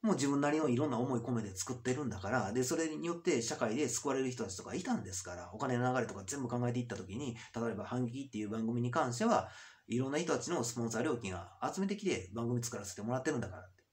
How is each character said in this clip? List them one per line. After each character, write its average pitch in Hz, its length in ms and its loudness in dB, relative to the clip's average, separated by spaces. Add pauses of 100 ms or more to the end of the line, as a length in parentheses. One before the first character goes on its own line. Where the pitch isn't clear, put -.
も 220 80 6
う - 40 6
自 135 120 2
分 143 120 4
な 147 120 6
り 156 80 4
の 151 100 4
い 120 60 6
ろ 143 100 4
ん 147 60 0
な 117 80 0
思 127 180 2
い - 20 4
込 - 120 -2
め 113 100 2
て 101 140 -4
作 - 180 -4
っ 120 40 -6
て 127 180 0
る 147 100 -2
ん 120 40 0
だ 92 100 -6
か 95 100 -4
ら、 107 240 2
で、 127 100 4
そ 160 120 2
れ 160 200 0
に 156 120 -4
よ 175 80 0
っ - 20 -8
て 147 240 2
社 147 160 -2
会 113 180 0
で 143 140 2
救 - 200 -2
わ 135 40 2
れ 135 80 2
る 131 80 2
人 120 140 -4
た 101 80 -6
ち 92 40 -8
と - 80 -10
か - 120 -6
い 185 80 -2
た 254 100 0
ん 143 100 0
で 95 100 -8
す - 100 -6
か - 100 -8
ら、 - 180 -10
お 110 60 -12
金 123 220 2
の 127 160 4
流 127 60 4
れ 113 40 0
と - 80 -8
か 98 140 -8
全 139 160 -4
部 120 40 -2
考 123 220 0
え 120 40 0
て 123 60 0
い 123 40 0
っ 120 40 -4
た 110 80 -4
時 92 200 -8
に、 123 200 -4 (200)
例 117 160 0
え - 20 -4
ば 101 120 -6
反 123 200 0
撃 131 220 -6
っ - 20 -16
て - 80 -6
い 107 60 -2
う 104 60 -4
番 113 180 -2
組 120 160 2
に 123 80 0
関 123 240 2
し - 20 -6
て 214 80 2
は、 - 240 4 (380)
い 113 100 0
ろ 131 120 2
ん - 20 -2
な 147 80 2
人 160 180 2
た 123 60 -2
ち 139 60 -6
の 165 140 2
ス - 120 -2
ポ 117 80 0
ン 113 80 0
サ 110 80 0
ー 120 40 2
料 131 140 2
金 98 140 -4
が 87 260 -8 (160)
集 190 80 0
め 196 60 2
て 202 100 0
き 202 80 -6
て 104 300 0
番 117 120 0
組 120 160 2
作 - 140 -6
ら 98 80 -6
せ - 100 -8
て 101 60 -8
も 113 120 -2
ら 131 80 2
っ - 20 -8
て 156 80 0
る 139 60 0
ん 113 40 0
だ - 80 -4
か 80 60 -10
ら 78 80 -12
っ - 100 -20
て。 - 40 -20 (160)